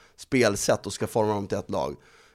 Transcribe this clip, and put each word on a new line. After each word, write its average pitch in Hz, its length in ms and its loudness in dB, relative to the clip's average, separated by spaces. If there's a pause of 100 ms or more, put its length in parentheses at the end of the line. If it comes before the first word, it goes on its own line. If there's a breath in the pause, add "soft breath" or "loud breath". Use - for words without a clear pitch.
(160 soft breath)
spelsätt 110 720 2
och 101 60 -6
ska - 140 -4
forma 107 280 2
dem 101 120 -4
till 101 120 -2
ett 104 120 -8
lag, 76 260 -4 (380 soft breath)